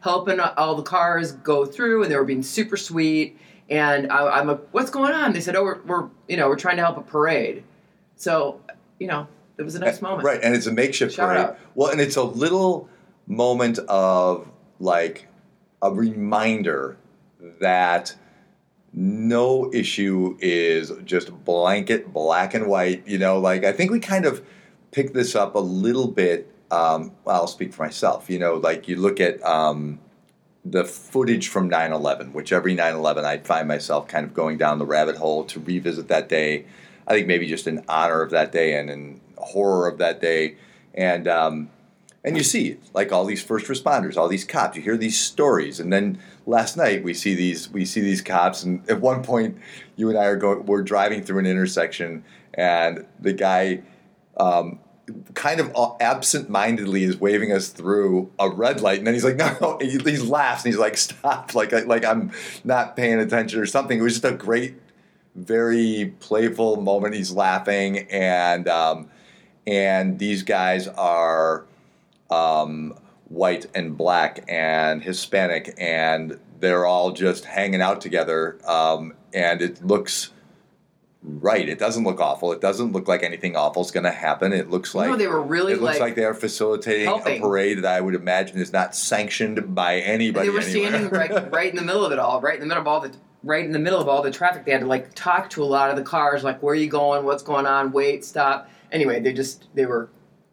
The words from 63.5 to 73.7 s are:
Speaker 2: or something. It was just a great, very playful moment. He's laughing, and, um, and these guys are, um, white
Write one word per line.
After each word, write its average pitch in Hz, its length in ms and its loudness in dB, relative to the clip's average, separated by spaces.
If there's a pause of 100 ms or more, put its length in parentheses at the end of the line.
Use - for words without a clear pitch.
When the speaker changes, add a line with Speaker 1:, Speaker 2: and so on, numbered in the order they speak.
Speaker 2:
or 104 60 -2
something. 127 320 0
It 113 40 2
was 117 160 2
just - 60 -10
a 127 100 2
great, 123 420 -2 (580)
very 113 840 0
playful 107 600 0
moment. 101 340 0
He's 92 180 -6
laughing, 98 800 0
and, 90 560 2
um, 80 440 0 (560)
and 95 520 0
these 101 240 -4
guys 92 460 0
are, 82 800 0 (640)
um, 78 640 0 (340)
white 87 460 0